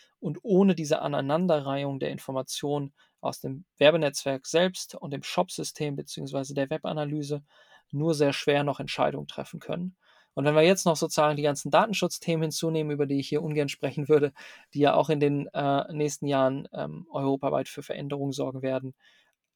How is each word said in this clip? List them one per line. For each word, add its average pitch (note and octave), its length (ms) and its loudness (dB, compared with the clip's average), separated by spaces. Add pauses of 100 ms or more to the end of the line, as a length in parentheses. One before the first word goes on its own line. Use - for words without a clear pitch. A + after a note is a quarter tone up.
(200)
und F3+ 220 -6
ohne F#3+ 320 6
diese D#3 300 0
Aneinanderreihung C#3 960 0
der D3 100 -2
Informationen C#3+ 800 -4 (300)
aus C3+ 180 -6
dem C3+ 260 -10 (120)
Werbenetzwerk C#3+ 720 4
selbst F3+ 480 0
und - 160 -10
dem C#3 100 -6
Shop-System D3+ 760 -4
beziehungsweise C#3 600 -8
der C#3 160 -2
Webanalyse D3 720 -4 (480)
nur D3+ 240 0
sehr C#3+ 180 4
schwer C#3+ 300 2
noch C#3+ 160 -2
Entscheidungen C#3+ 480 -2
treffen - 320 -12
können. F3+ 380 -8 (380)
Und C#3 100 -2
wenn D3+ 100 4
wir D#3 80 8
jetzt F#3 240 4
noch D#3+ 80 4
sozusagen D3+ 400 2
die D3 80 -4
ganzen D3 260 -2
Datenschutzthemen E3+ 720 2
hinzunehmen, D#3 480 -2
über C#3+ 140 0
die C#3 140 0
ich C3+ 100 -6
hier D3+ 140 -2
ungern D3+ 260 -2
sprechen C#3+ 400 -4
würde, C#3+ 240 4 (400)
die C#3+ 60 -4
ja C#3+ 160 6
auch D#3 160 4
in D3 80 2
den, C#3+ 340 2
äh, C#3 400 0
nächsten D3 320 -2
Jahren, C3+ 480 2
ähm, D3+ 380 -8
europaweit C#3 580 -2
für - 140 -14
Veränderungen C#3+ 480 -6
sorgen C3 320 -6
werden, C3 320 -4 (600)